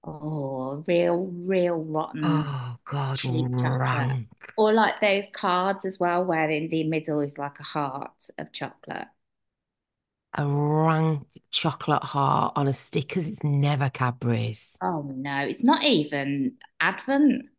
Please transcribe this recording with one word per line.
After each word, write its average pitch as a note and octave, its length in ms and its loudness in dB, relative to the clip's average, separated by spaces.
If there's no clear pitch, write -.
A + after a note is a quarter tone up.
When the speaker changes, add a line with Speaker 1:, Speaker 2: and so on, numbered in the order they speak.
Speaker 1:
Oh, D3 800 -6
real, F3 400 2
real F3 500 0
rotten D3+ 720 -2
Speaker 2:
Oh, B2 360 -8
God, C3+ 360 -4
Speaker 1:
cheap B2+ 360 0
chocolate. B2+ 240 0
Speaker 2:
rank. B2+ 480 0
Speaker 1:
Or, G#3+ 160 4
like, G#3+ 280 4
those G3+ 320 2
cards F#3+ 520 0
as F#3+ 160 -4
well, F3 240 2
where D#3+ 260 2
in D#3 200 -2
the D#3+ 140 0
middle D#3 360 0
is, C#3+ 180 -4
like, C#3+ 220 -8
a C#3+ 40 -14
heart C#3+ 720 -6
of D3+ 140 -10
chocolate. - 560 -10
Speaker 2:
A C#3+ 120 0
rank D#3 800 4
chocolate - 540 0
heart C#3+ 520 2
on C#3 120 2
a C#3 40 2
stick, - 360 -4
'cause E3 200 -2
it's - 140 -8
never C#3+ 480 2
Cadbury's. A#2 880 -2
Speaker 1:
Oh, F3 220 -2
no, C#3 440 -6
it's A#3 180 -4
not D4 200 4
even C#3+ 720 0
Advent. C4 680 2